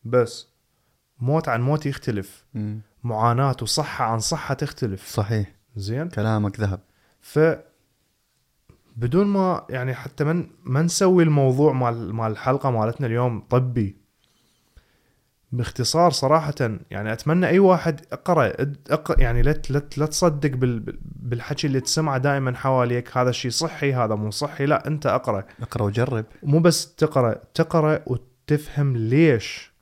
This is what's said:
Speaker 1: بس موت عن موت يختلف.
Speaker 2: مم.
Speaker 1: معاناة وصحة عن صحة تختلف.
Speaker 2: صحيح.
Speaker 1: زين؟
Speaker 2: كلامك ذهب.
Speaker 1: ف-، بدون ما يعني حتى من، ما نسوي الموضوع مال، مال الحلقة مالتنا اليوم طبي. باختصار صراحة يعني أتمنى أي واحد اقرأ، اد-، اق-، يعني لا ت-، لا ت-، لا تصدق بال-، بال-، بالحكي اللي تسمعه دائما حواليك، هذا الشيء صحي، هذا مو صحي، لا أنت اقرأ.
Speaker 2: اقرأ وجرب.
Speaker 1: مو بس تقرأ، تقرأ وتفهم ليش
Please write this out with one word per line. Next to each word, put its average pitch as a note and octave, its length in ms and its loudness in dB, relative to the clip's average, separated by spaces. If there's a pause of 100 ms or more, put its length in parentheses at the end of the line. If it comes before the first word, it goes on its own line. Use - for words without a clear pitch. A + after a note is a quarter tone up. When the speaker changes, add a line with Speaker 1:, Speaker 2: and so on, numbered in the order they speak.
Speaker 1:
بس A#2 420 0 (720)
موت D3 300 0
عن A#2+ 120 0
موت D3 240 -2
يختلف. A2+ 680 -6
Speaker 2:
مم. G#2+ 260 -6 (240)
Speaker 1:
معاناة A#2 580 2
وصحة C3 440 -2
عن A2+ 140 0
صحة C#3+ 340 -4
تختلف. A#2+ 540 -6
Speaker 2:
صحيح. G#2 480 -2 (200)
Speaker 1:
زين؟ A#2 340 -6
Speaker 2:
كلامك G#2+ 500 -2
ذهب. G2 200 -2 (420)
Speaker 1:
ف-، D#3 340 2 (1400)
بدون C3 320 2
ما F#3+ 420 0
يعني B2+ 240 -4
حتى - 300 -8
من، D#3+ 260 0 (140)
ما C3 180 0
نسوي F3 420 4
الموضوع C#3+ 500 4
مال، A#2 420 -2
مال A2+ 160 -2
الحلقة C3 400 0
مالتنا A#2 360 -2
اليوم A#2 320 0 (100)
طبي. B2 560 0 (1500)
باختصار B2+ 600 0
صراحة D3 420 0 (380)
يعني G#2+ 220 -6
أتمنى D#3+ 340 0
أي F3 120 4
واحد F3 420 4 (100)
اقرأ، C#3 500 0
اد-، C#3+ 160 -4 (120)
اق-، D3 300 2
يعني A#2+ 220 4
لا C#3 100 6
ت-، - 200 -2
لا C#3+ 80 0
ت-، - 180 -10
لا D3 80 0
تصدق D3+ 440 0
بال-، B2 300 0
بال-، - 220 -10
بالحكي A#2+ 640 -6
اللي C3 120 0
تسمعه C#3+ 380 -2
دائما C3 380 0
حواليك، B2 600 0
هذا B2 120 4
الشيء A#2+ 220 -4
صحي، D3+ 420 -2
هذا A2+ 220 0
مو G#2 160 -4
صحي، C#3+ 340 -4
لا D3 220 0
أنت D3 180 -4
اقرأ. G#2+ 380 0 (180)
Speaker 2:
اقرأ G#2+ 220 -4
وجرب. A2+ 420 0 (180)
Speaker 1:
مو D3 160 4
بس E3 360 2
تقرأ، B2+ 460 0 (120)
تقرأ D#3 540 2
وتفهم C#3+ 880 -2
ليش B2 760 2 (100)